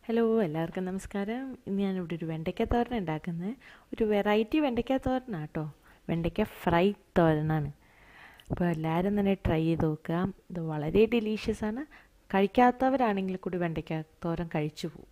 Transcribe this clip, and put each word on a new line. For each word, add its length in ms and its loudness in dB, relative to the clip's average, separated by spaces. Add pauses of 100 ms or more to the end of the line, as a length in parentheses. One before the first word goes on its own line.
ഹലോ, 140 2 (220)
എല്ലാവർക്കും 440 -4
നമസ്കാരം. 580 -6 (220)
ഇന്ന് 160 -2
ഞാനിവിടെ 340 -2
ഒരു 120 -6
വെണ്ടയ്ക്ക 420 -4
തോരൻ 260 0
ഉണ്ടാക്കുന്നത്. 560 -4 (380)
ഒരു 180 -2
വെറൈറ്റി 540 2
വെണ്ടയ്ക്ക 420 0
തോരനാട്ടോ. 580 -4 (460)
വെണ്ടയ്ക്ക 340 0 (160)
ഫ്രൈ 220 4 (360)
തോരനാണ്. 520 4 (800)
അപ്പോൾ 240 0
എല്ലാവരും 460 0
തന്നെ 140 4 (120)
ട്രൈ 120 4 (100)
ചെയ്ത് 180 2
നോക്കുക. 340 -2 (300)
ഇത് 100 -8 (120)
വളരെ 300 2 (120)
ഡെലീഷ്യസ് 540 -2
ആണ്. 140 -6 (520)
കഴിക്കാത്തവരാണെങ്കിൽ 1120 2
കൂടി 180 -4
വെണ്ടയ്ക്ക 340 -4 (280)
തോരൻ 280 -2
കഴിച്ചു 380 -4
പോകും. 200 -20